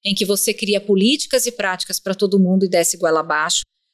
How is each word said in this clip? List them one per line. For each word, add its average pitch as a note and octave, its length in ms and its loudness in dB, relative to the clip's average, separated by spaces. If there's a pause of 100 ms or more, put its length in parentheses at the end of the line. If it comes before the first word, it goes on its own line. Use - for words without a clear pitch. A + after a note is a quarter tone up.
em G3+ 80 0
que G3+ 100 -2
você G3+ 300 -2
cria G3+ 260 -2
políticas A3 680 0
e A#3 40 -4
práticas F#3+ 480 -6
pra F#3+ 140 -6
todo G3 260 2
mundo F#3+ 240 4
e F#3+ 60 0
desce F3 260 2
goela D#3+ 260 0
abaixo, D#3 400 -2 (320)